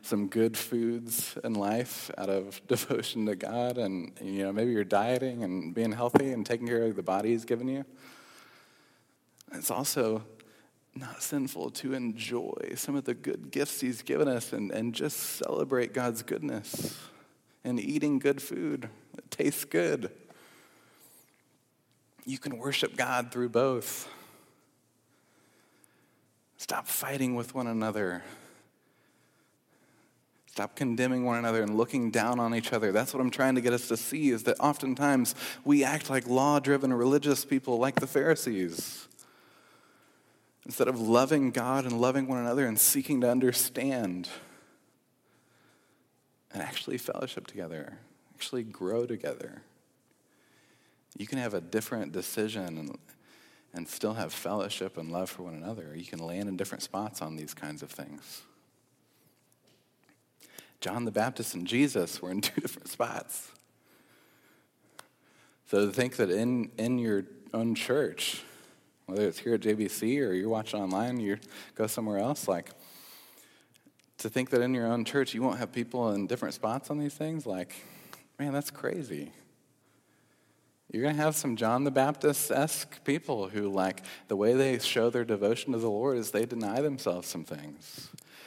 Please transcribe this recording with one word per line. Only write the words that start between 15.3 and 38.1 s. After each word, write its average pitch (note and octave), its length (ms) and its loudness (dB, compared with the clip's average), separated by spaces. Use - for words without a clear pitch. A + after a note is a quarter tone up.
God's A#2+ 300 -2
goodness - 760 -6
and B2 160 -2
eating C#3+ 400 2
good C#3 220 2
food. C#3+ 480 -4
It - 120 -20
tastes - 360 0
good. D#3+ 440 0
You C3 140 -6
can C3 180 -8
worship C3+ 400 -2
God B2 340 0
through B2 200 -2
both. A#2+ 580 2
Stop - 320 -6
fighting C3 480 0
with A#2 180 -4
one B2+ 120 -2
another. G#2+ 580 0
Stop - 280 -6
condemning B2+ 500 2
one A#2+ 120 2
another A2+ 260 2
and G#2+ 140 0
looking A#2 340 2
down A#2 300 2
on A#2 140 2
each A2+ 180 -2
other. A2 180 2
That's B2+ 220 2
what C3+ 80 0
I'm B2+ 100 2
trying C3 260 4
to B2 40 4
get A#2+ 140 4
us A#2+ 140 -2
to A2+ 80 2
see, D3 340 2
is A#2 140 2
that B2 140 4
oftentimes C3+ 760 2
we C#3+ 200 8
act D3 240 0
like C3 180 0
law-driven C3+ 680 6
religious C3+ 520 4
people C3 340 2
like C3 180 2
the C3 100 2
Pharisees. A#2+ 1000 2